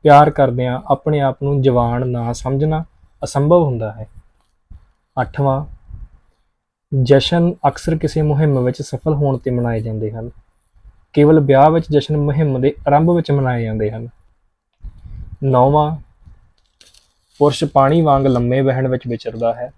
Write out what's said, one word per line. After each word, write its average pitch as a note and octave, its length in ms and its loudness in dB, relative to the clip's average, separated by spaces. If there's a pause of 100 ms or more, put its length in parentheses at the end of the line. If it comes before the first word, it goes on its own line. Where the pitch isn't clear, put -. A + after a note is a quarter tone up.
ਪਿਆਰ D3 280 6
ਕਰਦਿਆਂ B2+ 560 -2
ਆਪਣੇ D3 340 -2
ਆਪ C3+ 220 -2
ਨੂੰ C#3 200 -2
ਜਵਾਨ B2 460 0
ਨਾ A#2+ 240 -4
ਸਮਝਣਾ D#3 520 -4 (400)
ਅਸੰਭਵ D3+ 380 2
ਹੁੰਦਾ A2+ 300 -4
ਹੈ। G#2+ 140 -16 (1120)
ਅੱਠਵਾਂ, C#3 460 -2 (1400)
ਜਸ਼ਨ E3+ 520 2 (140)
ਅਕਸਰ D#3+ 280 -4
ਕਿਸੇ D#3 260 -4
ਮੁਹਿੰਮ D3 420 0
ਵਿੱਚ B2+ 180 -4
ਸਫਲ C#3+ 320 -4
ਹੋਣ C#3 200 0
'ਤੇ B2+ 160 -6
ਮਨਾਏ A#2+ 300 -4
ਜਾਂਦੇ A2 320 -6
ਹਨ। A2+ 180 -12 (800)
ਕੇਵਲ D3+ 280 6
ਵਿਆਹ C#3 300 4
ਵਿੱਚ E3 200 0
ਜਸ਼ਨ D3+ 260 0
ਮੁਹਿੰਮ C#3+ 440 -2
ਦੇ C#3 140 0 (120)
ਆਰੰਭ D3 240 2
ਵਿੱਚ E3+ 200 -2
ਮਨਾਏ B2+ 340 -2
ਜਾਂਦੇ A2 260 -4
ਹਨ। A2+ 180 -12 (1300)
ਨੌਵਾਂ, C#3+ 540 2 (1400)
ਪੁਰਸ਼ D3 260 2
ਪਾਣੀ D3+ 380 2
ਵਾਂਗ C#3 240 2
ਲੰਮੇ B2 340 0
ਵਹਿਣ C3 280 0
ਵਿੱਚ B2+ 180 -4
ਵਿਚਰਦਾ A#2 480 -4
ਹੈ B2 240 -10